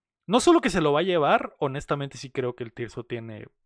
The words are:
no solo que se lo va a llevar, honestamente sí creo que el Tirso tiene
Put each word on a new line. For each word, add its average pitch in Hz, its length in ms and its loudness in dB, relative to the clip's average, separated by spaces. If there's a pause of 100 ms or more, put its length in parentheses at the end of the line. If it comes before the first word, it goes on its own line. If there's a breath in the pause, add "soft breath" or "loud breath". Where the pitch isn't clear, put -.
(260)
no 214 140 2
solo 339 200 6
que - 100 -2
se 175 100 0
lo 147 120 2
va 147 80 2
a 175 40 0
llevar, 175 540 0
honestamente 143 600 -6
sí 135 120 -14
creo 123 260 -4
que 123 80 -10
el 113 80 -16
Tirso 117 320 -10
tiene 113 420 -12 (200)